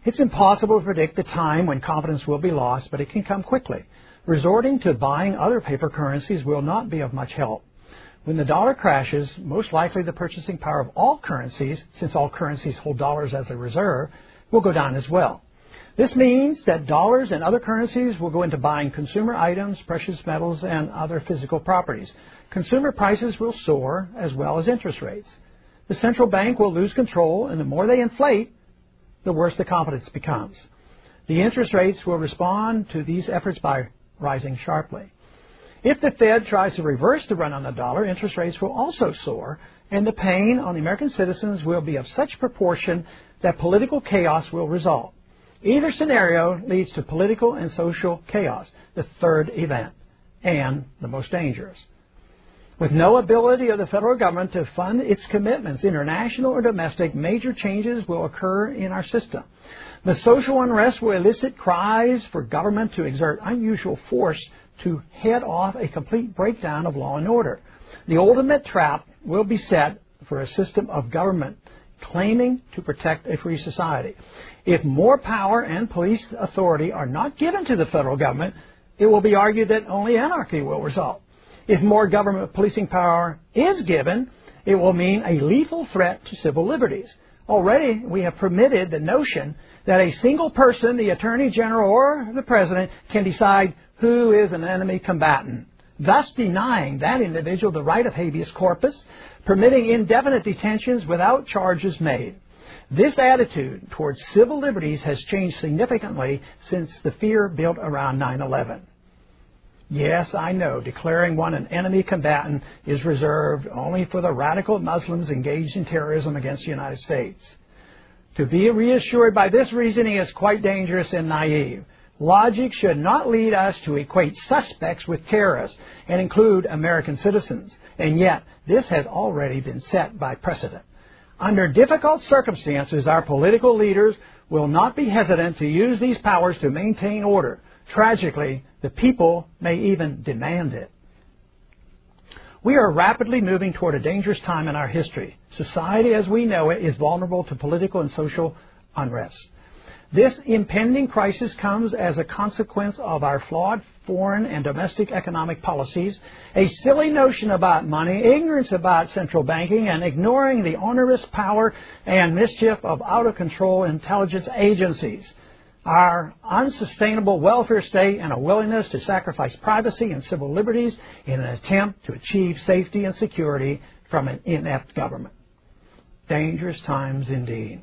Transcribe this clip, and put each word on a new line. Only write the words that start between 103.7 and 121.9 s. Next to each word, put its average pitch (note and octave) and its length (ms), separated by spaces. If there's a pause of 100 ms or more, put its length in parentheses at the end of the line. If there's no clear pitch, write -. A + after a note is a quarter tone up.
towards D3 320 (120)
civil A#3+ 260
liberties E3+ 420
has C#3+ 220
changed F#3 340
significantly D#3 840 (260)
since F3 220 (120)
the D3+ 100
fear G#3+ 360
built E3 320
around C#3 380
nine C3 220
eleven. B2+ 460 (1000)
Yes, D#3 460
I E3 160
know, D#3+ 300
declaring E3 560
one D#3+ 180
an C#3 140
enemy F#3 340
combatant D3 640 (220)
is C#3+ 180
reserved D3 680
only E3 340
for F#3 140
the F3 120
radical F3 480
Muslims E3+ 500
engaged C#3+ 460
in F3+ 80
terrorism D3+ 500
against C#3 300
the E3 60
United C3+ 280
States. B2 420 (960)
To C#3+ 100
be F3+ 240
reassured A#3 600
by G3 160
this A#3 240
reasoning A3+ 440
is F#3 160
quite G#3 280
dangerous F#3 520
and E3 160
naive. D3+ 560 (340)